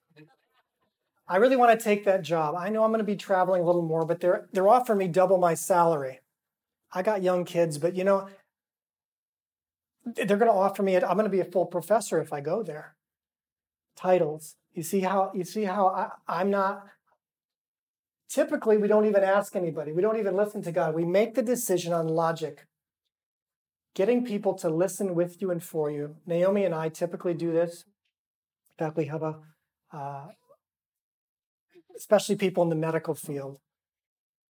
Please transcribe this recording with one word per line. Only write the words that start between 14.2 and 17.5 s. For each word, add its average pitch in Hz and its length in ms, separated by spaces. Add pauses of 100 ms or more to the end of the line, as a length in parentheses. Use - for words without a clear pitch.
You 180 80
see 190 200
how, 190 340
you 185 80
see 214 220
how 190 240
I, 190 200 (180)
I'm 175 220
not, 196 340 (1400)